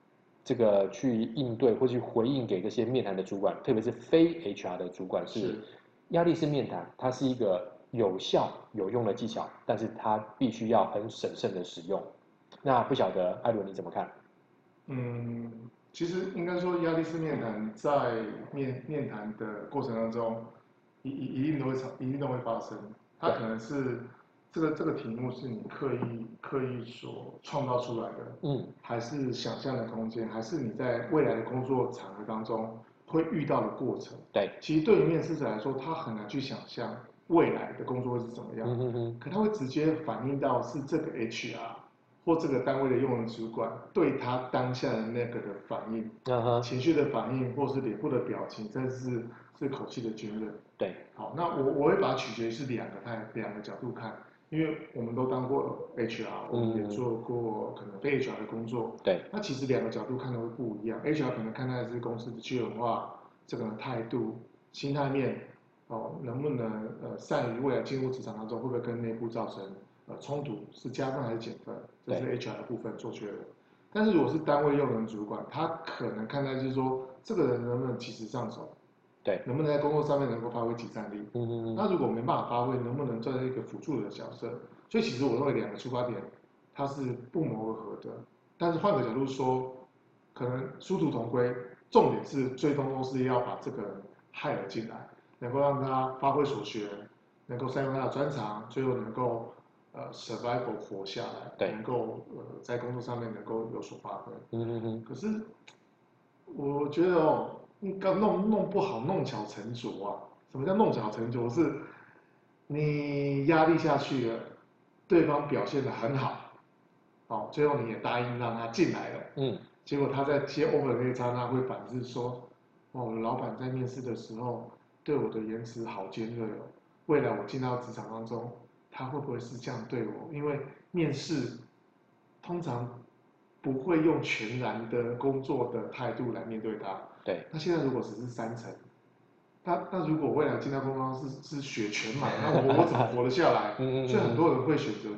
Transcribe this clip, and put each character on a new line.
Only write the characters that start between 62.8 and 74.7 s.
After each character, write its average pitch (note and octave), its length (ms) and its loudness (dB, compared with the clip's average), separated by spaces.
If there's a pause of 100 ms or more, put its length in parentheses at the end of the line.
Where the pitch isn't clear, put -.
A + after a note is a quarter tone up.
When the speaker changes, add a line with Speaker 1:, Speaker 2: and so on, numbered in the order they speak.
Speaker 2:
这 - 100 -6
个 A2+ 220 -2
态 A#2+ 240 -4
度、 A2+ 380 -2 (320)
心 C#3 200 -4
态 C#3+ 160 2
面， C3 320 0 (460)
哦， A2+ 340 -6
能 B2+ 220 -4
不 D3+ 80 0
能， A2 380 -2 (120)
呃， - 160 -8
善 B2 380 0
于 A#2+ 60 -4
未 C3 160 2
来 A2+ 60 0
进 C3 200 -2
入 C3 80 0
职 - 100 -4
场 A2 160 -8
当 A2 120 -8
中， A#2 100 -4
会 C3 80 -4
不 A#2+ 80 -2
会 A#2+ 60 0
跟 A#2 200 -4
内 A2+ 120 -2
部 A2+ 160 -4
造 A2+ 180 -4
成， G2+ 160 -8 (460)
呃， - 100 -10
冲 C#3+ 240 -4
突， A2 160 -4 (140)
是 - 180 -10
加 C3 220 -2
分 C3 100 -2
还 A#2 100 -2
是 A2+ 60 -2
减 A2 160 -8 (100)
分， A2 80 -10 (320)
这 G#2 120 -2
是 F#2 60 0
Speaker 1:
对。 B2+ 120 0
Speaker 2:
H - 160 -4
R - 60 -8
的 - 80 -10
部 A#2+ 120 -6
分 A2 200 -6
做 A2+ 160 -8
确 G#2+ 140 -10
认。 G2 100 -8 (560)
但 G#3+ 120 2
是 A3 60 6
如 E3+ 100 8
果 A#2+ 80 6
是 D3+ 120 2
单 D3 260 4
位 C#3+ 100 6